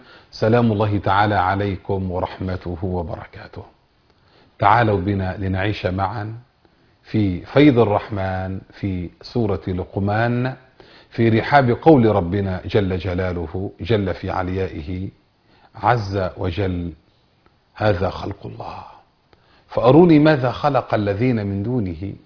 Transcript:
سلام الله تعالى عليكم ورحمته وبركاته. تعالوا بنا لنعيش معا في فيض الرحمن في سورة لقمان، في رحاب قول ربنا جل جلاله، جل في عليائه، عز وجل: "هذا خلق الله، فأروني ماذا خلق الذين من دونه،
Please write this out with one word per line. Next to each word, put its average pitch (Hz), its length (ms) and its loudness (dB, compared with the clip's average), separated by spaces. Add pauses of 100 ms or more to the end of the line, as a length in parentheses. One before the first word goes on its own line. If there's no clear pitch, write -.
(300)
سلام 120 420 2
الله 104 260 0
تعالى 104 360 2
عليكم 95 760 -2
ورحمته 90 720 -6
وبركاته. 90 840 -8 (960)
تعالوا 107 420 4
بنا 92 380 -2
لنعيش 98 480 -4
معا 101 480 -4 (680)
في 98 380 -2
فيض 139 380 4
الرحمن 95 840 -2 (120)
في 90 380 -6 (120)
سورة 104 460 -4
لقمان، 110 880 -2 (560)
في 117 180 2
رحاب 117 420 4
قول 123 360 6
ربنا 95 600 0
جل 92 320 0
جلاله، 90 720 -6 (100)
جل 95 340 -2
في 92 160 -8
عليائه، 92 800 -6 (640)
عز 101 640 -2
وجل: 90 560 -4 (840)
"هذا 95 360 0
خلق - 360 -12
الله، 113 380 -14 (840)
فأروني 151 500 8
ماذا 143 320 4
خلق 131 440 0
الذين 107 520 0
من 98 160 -4
دونه، 101 500 -6 (140)